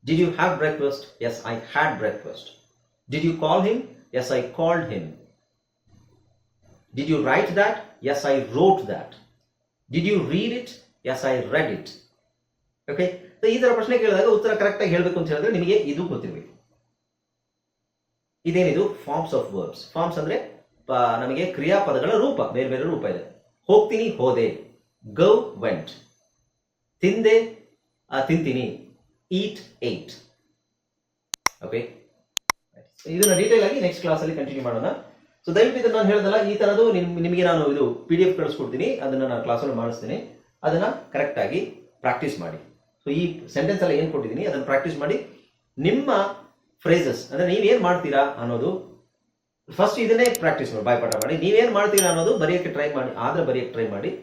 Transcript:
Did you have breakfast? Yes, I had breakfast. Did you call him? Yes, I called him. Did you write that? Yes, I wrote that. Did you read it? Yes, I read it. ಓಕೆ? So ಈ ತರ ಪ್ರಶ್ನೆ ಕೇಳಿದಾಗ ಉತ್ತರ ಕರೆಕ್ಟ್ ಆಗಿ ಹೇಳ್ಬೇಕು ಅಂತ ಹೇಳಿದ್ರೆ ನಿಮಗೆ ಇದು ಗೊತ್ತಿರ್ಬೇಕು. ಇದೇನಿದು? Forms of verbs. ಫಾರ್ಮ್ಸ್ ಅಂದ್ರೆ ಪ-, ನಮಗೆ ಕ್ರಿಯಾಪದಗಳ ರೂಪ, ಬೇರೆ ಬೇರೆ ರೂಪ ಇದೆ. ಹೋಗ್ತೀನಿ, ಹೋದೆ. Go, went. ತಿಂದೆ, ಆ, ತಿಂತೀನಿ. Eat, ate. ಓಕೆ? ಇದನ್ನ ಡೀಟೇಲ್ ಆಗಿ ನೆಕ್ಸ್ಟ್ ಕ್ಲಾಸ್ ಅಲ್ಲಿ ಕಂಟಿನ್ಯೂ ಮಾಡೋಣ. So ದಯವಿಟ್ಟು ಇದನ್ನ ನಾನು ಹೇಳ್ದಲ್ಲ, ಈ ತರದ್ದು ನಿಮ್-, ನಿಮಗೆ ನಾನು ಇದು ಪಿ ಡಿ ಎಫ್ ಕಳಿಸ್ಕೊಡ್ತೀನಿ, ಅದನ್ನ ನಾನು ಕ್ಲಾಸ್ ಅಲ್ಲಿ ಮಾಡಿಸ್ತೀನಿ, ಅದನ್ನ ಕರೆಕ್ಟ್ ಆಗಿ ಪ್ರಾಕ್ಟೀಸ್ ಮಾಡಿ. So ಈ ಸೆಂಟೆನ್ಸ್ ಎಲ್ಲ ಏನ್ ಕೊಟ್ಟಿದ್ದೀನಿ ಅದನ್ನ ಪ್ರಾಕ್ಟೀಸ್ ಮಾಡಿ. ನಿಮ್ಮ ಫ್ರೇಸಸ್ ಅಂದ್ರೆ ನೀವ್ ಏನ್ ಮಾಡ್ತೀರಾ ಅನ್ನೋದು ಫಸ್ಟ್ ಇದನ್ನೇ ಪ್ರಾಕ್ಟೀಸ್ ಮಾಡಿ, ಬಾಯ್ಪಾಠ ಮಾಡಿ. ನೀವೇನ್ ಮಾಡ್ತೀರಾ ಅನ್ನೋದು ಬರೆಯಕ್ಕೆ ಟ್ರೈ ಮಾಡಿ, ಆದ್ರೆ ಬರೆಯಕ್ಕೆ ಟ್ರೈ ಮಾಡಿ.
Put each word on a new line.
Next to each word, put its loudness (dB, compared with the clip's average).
Did 2
you 2
have 2
breakfast? -2
Yes, -4
I -4
had 2
breakfast. -8
Did -4
you 2
call 2
him? 0
Yes, -4
I 0
called 0
him. -8
Did -4
you 2
write 2
that? 2
Yes, 0
I 4
wrote 4
that. -10
Did -2
you 2
read 0
it? -12
Yes, -4
I 0
read 0
it. -14
ಓಕೆ? -2
So -2
ಈ 0
ತರ 6
ಪ್ರಶ್ನೆ 0
ಕೇಳಿದಾಗ 4
ಉತ್ತರ 0
ಕರೆಕ್ಟ್ 0
ಆಗಿ 0
ಹೇಳ್ಬೇಕು 0
ಅಂತ -4
ಹೇಳಿದ್ರೆ 0
ನಿಮಗೆ 2
ಇದು -4
ಗೊತ್ತಿರ್ಬೇಕು. -10
ಇದೇನಿದು? 2
Forms -4
of 0
verbs. -8
ಫಾರ್ಮ್ಸ್ -4
ಅಂದ್ರೆ -4
ಪ-, 2
ನಮಗೆ -2
ಕ್ರಿಯಾಪದಗಳ 0
ರೂಪ, 0
ಬೇರೆ -2
ಬೇರೆ -4
ರೂಪ -6
ಇದೆ. -8
ಹೋಗ್ತೀನಿ, 4
ಹೋದೆ. 2
Go, 4
went. -4
ತಿಂದೆ, 4
ಆ, -2
ತಿಂತೀನಿ. 0
Eat, -4
ate. -10
ಓಕೆ? -4
ಇದನ್ನ 4
ಡೀಟೇಲ್ 4
ಆಗಿ -2
ನೆಕ್ಸ್ಟ್ -4
ಕ್ಲಾಸ್ 0
ಅಲ್ಲಿ -4
ಕಂಟಿನ್ಯೂ -8
ಮಾಡೋಣ. -4
So -6
ದಯವಿಟ್ಟು 4
ಇದನ್ನ 2
ನಾನು 4
ಹೇಳ್ದಲ್ಲ, 2
ಈ -2
ತರದ್ದು 4
ನಿಮ್-, -2
ನಿಮಗೆ 2
ನಾನು 2
ಇದು 2
ಪಿ 2
ಡಿ 6
ಎಫ್ 0
ಕಳಿಸ್ಕೊಡ್ತೀನಿ, -4
ಅದನ್ನ -2
ನಾನು -4
ಕ್ಲಾಸ್ 0
ಅಲ್ಲಿ -2
ಮಾಡಿಸ್ತೀನಿ, -6
ಅದನ್ನ 2
ಕರೆಕ್ಟ್ -2
ಆಗಿ -2
ಪ್ರಾಕ್ಟೀಸ್ -2
ಮಾಡಿ. -10
So -8
ಈ 0
ಸೆಂಟೆನ್ಸ್ 0
ಎಲ್ಲ 2
ಏನ್ -2
ಕೊಟ್ಟಿದ್ದೀನಿ -4
ಅದನ್ನ -4
ಪ್ರಾಕ್ಟೀಸ್ -2
ಮಾಡಿ. -2
ನಿಮ್ಮ 0
ಫ್ರೇಸಸ್ 2
ಅಂದ್ರೆ 0
ನೀವ್ 2
ಏನ್ 4
ಮಾಡ್ತೀರಾ 2
ಅನ್ನೋದು -2
ಫಸ್ಟ್ 0
ಇದನ್ನೇ 4
ಪ್ರಾಕ್ಟೀಸ್ 0
ಮಾಡಿ, -4
ಬಾಯ್ಪಾಠ 2
ಮಾಡಿ. 0
ನೀವೇನ್ 6
ಮಾಡ್ತೀರಾ 4
ಅನ್ನೋದು 2
ಬರೆಯಕ್ಕೆ 0
ಟ್ರೈ -2
ಮಾಡಿ, -4
ಆದ್ರೆ 0
ಬರೆಯಕ್ಕೆ -2
ಟ್ರೈ 0
ಮಾಡಿ. -4